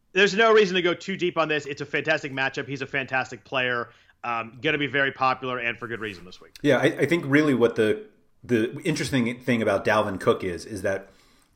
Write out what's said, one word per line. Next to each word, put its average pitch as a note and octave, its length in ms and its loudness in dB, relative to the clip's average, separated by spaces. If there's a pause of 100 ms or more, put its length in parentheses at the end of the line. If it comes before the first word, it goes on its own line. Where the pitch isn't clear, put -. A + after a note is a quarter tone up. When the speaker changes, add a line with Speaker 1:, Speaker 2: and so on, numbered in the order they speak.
(120)
Speaker 1:
there's G3 220 4
no A3 180 6
reason G#3 240 6
to F3 60 0
go F3+ 120 2
too F#3+ 220 -8
deep F3 220 -2
on D#3 100 2
this. D3+ 180 -2
It's C#3+ 140 -8
a C#3+ 60 -8
fantastic D3+ 460 -2
matchup. C3+ 360 -4
He's C3+ 140 -6
a C3+ 40 -8
fantastic C3 580 -4
player. B2 440 -2 (360)
Um, A#2 360 -6
gonna D3+ 180 0
be C#3+ 100 -2
very C3+ 240 0
popular B2+ 460 -2
and A#2 200 -4
for A#2+ 80 -10
good A2 140 -8
reason F#2+ 240 -10
this F2+ 160 -20
week. - 120 -20 (100)
Speaker 2:
Yeah, C3+ 160 4
I, B2+ 80 2
I D#3+ 200 0
think E3+ 220 0
really D3 260 4
what A2+ 220 4
the, G#2+ 260 2 (400)
the A#2 380 0
interesting B2+ 580 0
thing A#2 240 0
about G2 220 0
Dalvin G#2 340 2
Cook - 240 2
is, F2 240 -6
is G2+ 160 -10
that G2 260 -4 (480)